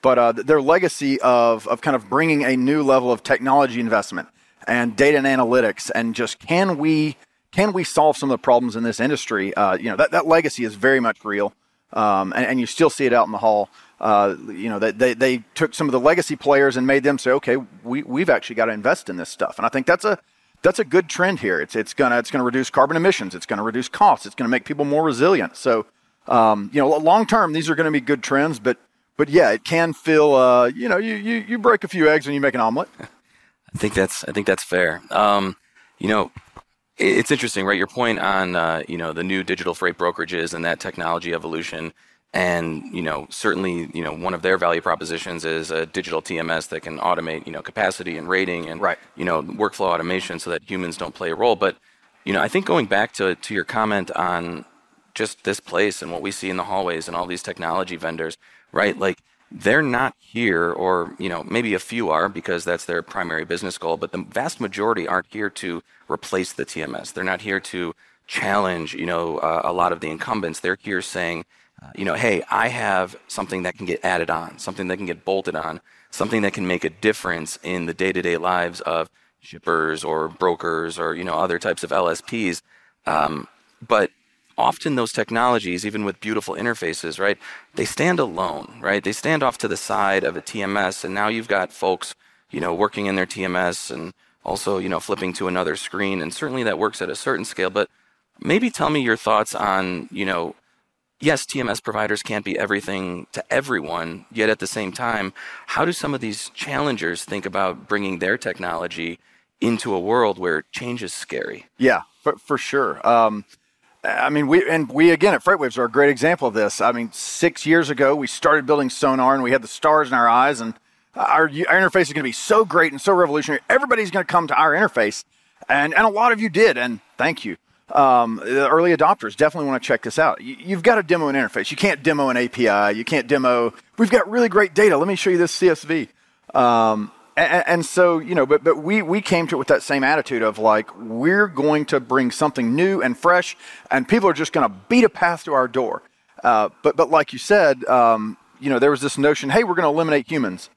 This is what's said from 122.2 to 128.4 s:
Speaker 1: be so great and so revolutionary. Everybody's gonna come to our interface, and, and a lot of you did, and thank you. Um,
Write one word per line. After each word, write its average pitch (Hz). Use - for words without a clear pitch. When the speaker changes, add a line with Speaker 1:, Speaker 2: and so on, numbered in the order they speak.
Speaker 1:
be 127
so 220
great 165
and 139
so 196
revolutionary. 151
Everybody's 240
gonna 185
come 170
to 143
our 151
interface, 127
and, 143
and 208
a 220
lot 220
of 220
you 220
did, 175
and 120
thank 147
you. 92
Um, 123